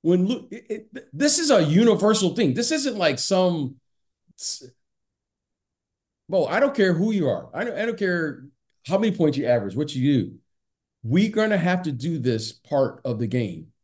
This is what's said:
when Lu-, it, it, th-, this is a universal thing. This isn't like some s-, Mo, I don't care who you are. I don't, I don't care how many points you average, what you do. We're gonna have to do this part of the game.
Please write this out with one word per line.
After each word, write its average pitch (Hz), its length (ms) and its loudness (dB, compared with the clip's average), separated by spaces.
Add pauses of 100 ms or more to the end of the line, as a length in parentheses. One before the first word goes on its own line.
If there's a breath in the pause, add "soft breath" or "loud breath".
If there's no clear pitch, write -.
when 180 260 2
Lu-, 240 240 -6
it, 226 180 -16
it, - 240 -12
th-, - 200 -18
this 285 260 2
is 302 120 0
a 196 120 6
universal 196 720 4
thing. 175 200 2
This 233 160 -2
isn't 269 260 -2
like 151 220 0
some 175 560 0 (600)
s-, - 260 -8 (1600)
Mo, 170 180 0
I 185 140 -2
don't 277 160 0
care 190 180 2
who 196 180 0
you 175 180 0
are. 90 240 -4
I 175 100 -6
don't, 240 140 -8
I 220 80 -4
don't 226 120 -6
care 170 480 -4 (420)
how 190 100 0
many 214 180 0
points 147 220 2
you 123 80 -2
average, 104 300 0
what 143 200 -6
you 131 260 2
do. - 140 -6 (680)
We're 175 280 2
gonna 214 260 0
have 180 260 0
to 156 80 -4
do 147 260 -6
this 113 340 -2
part - 540 -2
of 107 140 -4
the 117 80 -4
game. 95 400 -4 (160)